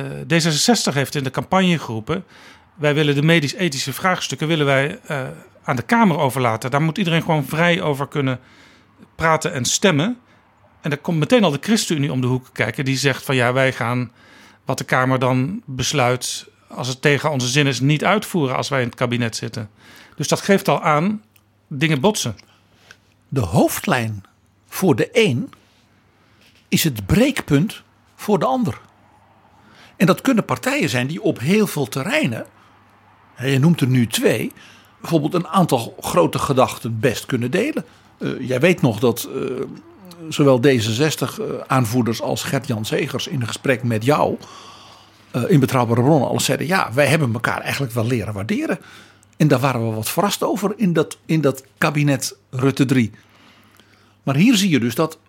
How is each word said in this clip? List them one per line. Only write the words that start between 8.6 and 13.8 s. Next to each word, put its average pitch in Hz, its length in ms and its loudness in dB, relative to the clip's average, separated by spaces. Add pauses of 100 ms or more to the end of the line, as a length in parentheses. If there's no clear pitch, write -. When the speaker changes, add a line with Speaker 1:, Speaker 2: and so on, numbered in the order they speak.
Speaker 1:
praten 160 380 0
en 127 120 -4
stemmen. 190 520 0 (640)
En 165 80 -8
dan 143 120 -6
komt 170 180 -2
meteen 214 240 4
al 160 80 4
de 135 100 -2
ChristenUnie 160 500 0
om 131 100 -2
de 127 60 0
hoek 127 260 -2
kijken, 123 320 -2
die 135 120 -2
zegt 131 260 0
van, 139 120 0
ja, 123 180 2
wij 131 200 2
gaan 123 380 -2 (540)